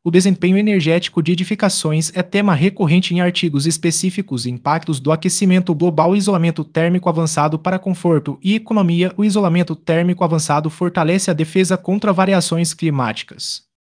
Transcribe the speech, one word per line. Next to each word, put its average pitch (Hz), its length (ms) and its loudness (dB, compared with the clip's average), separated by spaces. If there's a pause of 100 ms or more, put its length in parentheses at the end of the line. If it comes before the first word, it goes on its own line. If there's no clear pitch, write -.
o 175 80 -4
desempenho 185 480 2
energético 175 640 0
de 165 120 0
edificações 175 840 -2
é 180 80 -2
tema 196 320 0
recorrente 180 580 2
em 175 60 0
artigos 170 480 0
específicos. 165 800 -4
Impactos 143 560 -4
do 143 100 0
aquecimento 180 640 0
global. 165 400 2
Isolamento 170 480 0
térmico 175 460 -2
avançado 156 500 0
para 185 180 -2
conforto 170 640 -2
e 196 140 0
economia. 185 600 0
O 208 80 2
isolamento 180 500 0
térmico 175 480 0
avançado 156 460 0
fortalece 175 600 0
a 180 40 2
defesa 170 420 0
contra 196 380 0
variações 175 600 0
climáticas. - 880 -4 (260)